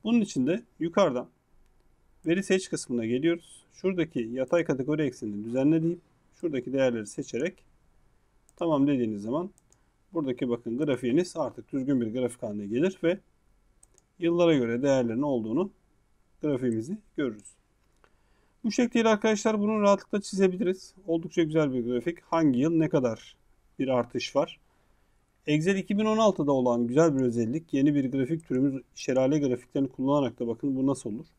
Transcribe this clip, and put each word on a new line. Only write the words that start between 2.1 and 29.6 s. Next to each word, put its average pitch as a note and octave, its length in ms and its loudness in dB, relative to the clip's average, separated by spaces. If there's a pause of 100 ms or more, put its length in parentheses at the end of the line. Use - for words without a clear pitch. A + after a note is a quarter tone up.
veri F3 180 0
seç F#3+ 260 0
kısmına A#2+ 360 -4
geliyoruz. D3+ 680 -2
Şuradaki F3 460 -2
yatay B2+ 440 -2
kategori D3 380 -2
eksenini G#2+ 440 -6
düzenle C#3 380 2
deyip E3+ 160 -2 (360)
şuradaki C3 380 -6
değerleri A#2+ 340 0
seçerek C#3+ 560 -8 (920)
tamam D3 320 2
dediğiniz A2+ 340 0
zaman C3+ 280 -4 (640)
buradaki C3 360 -4
bakın A#2 280 -4
grafiğiniz C#3+ 600 -2
artık B2 340 -8
düzgün C3+ 300 0
bir A2 120 -4
grafik B2 300 -4
haline G#2 220 -8
gelir C#3+ 380 -2
ve F3+ 160 0 (1000)
yıllara E3+ 360 4
göre A#2+ 260 0
değerlerin B2+ 400 2
olduğunu C3+ 480 -2 (720)
grafiğimizi C3 560 -2 (200)
görürüz. A#2+ 380 -6 (1080)
Bu A3+ 80 -2
şekliyle A#3 380 2
arkadaşlar G#3+ 500 2
bunu G#3 220 0
rahatlıkla G3+ 400 2
çizebiliriz. F#3 720 0 (140)
Oldukça E3+ 360 0
güzel D3+ 300 2
bir A#2+ 120 -2
grafik. B2 360 -4
Hangi D3+ 380 2
yıl E3 180 2
ne D#3 120 2
kadar B2 460 -2 (440)
bir C3 80 0
artış B2 480 -2
var? D3 240 0 (880)
Excel D#3 280 2
iki G3 220 -2
bin G#3+ 80 0
on A3 120 2
altıda F3 340 2
olan A#2+ 360 2
güzel C#3+ 300 4
bir C3 40 0
özellik. A#2+ 520 -2
Yeni C#3+ 220 4
bir C3 160 0
grafik C3+ 360 -2
türümüz C3 360 0 (120)
şelale C3+ 440 0
grafiklerini C3+ 500 -2